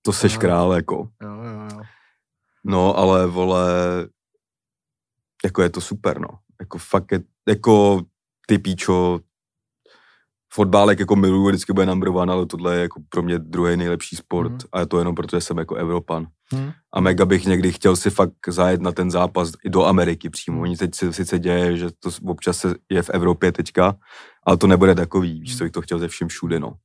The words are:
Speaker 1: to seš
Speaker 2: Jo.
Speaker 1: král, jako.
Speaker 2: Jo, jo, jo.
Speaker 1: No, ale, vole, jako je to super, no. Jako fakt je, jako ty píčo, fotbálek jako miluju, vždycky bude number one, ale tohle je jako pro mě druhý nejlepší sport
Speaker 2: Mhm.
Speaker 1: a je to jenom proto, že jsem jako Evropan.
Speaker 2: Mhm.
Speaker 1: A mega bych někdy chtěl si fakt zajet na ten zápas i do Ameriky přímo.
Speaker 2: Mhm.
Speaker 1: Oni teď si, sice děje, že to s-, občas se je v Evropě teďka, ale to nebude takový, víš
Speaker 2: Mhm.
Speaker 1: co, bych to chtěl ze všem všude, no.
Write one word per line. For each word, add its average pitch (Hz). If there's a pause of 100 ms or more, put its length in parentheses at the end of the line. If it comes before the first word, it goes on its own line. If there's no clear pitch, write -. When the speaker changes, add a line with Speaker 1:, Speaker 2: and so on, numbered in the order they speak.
Speaker 1:
to 104
seš 110
Speaker 2:
Jo. 110
Speaker 1:
král, 87
jako. - (120)
Speaker 2:
Jo, 104
jo, 107
jo. 107 (800)
Speaker 1:
No, 95
ale, 95
vole, 90 (1800)
jako 95
je 87
to 87
super, -
no. - (320)
Jako 92
fakt -
je, 92 (280)
jako 104 (460)
ty 104
píčo, 90 (1300)
fotbálek 101
jako 101
miluju, 95
vždycky 98
bude 95
number 92
one, 90
ale 90
tohle 87
je 87
jako 85
pro 87
mě 87
druhý 87
nejlepší 87
sport 87
Speaker 2:
Mhm. 123 (120)
Speaker 1:
a 90
je 85
to 87
jenom 87
proto, 82
že 85
jsem 85
jako 80
Evropan. 85 (260)
Speaker 2:
Mhm. 135 (220)
Speaker 1:
A 95
mega 90
bych 92
někdy 92
chtěl 92
si 95
fakt 90 (140)
zajet 90
na 90
ten 90
zápas 87 (120)
i 101
do 87
Ameriky 85
přímo. -
Speaker 2:
Mhm. 82
Speaker 1:
Oni 87
teď 87
si, 87
sice 92
děje, 87
že 87 (100)
to 87
s-, -
občas 90
se 90 (140)
je 92
v -
Evropě 87
teďka, 90 (480)
ale 92
to 98
nebude 92
takový, 87
víš 80
Speaker 2:
Mhm. 123
Speaker 1:
co, 98
bych 82
to 87
chtěl 85
ze 85
všem 85
všude, 85
no. 71 (120)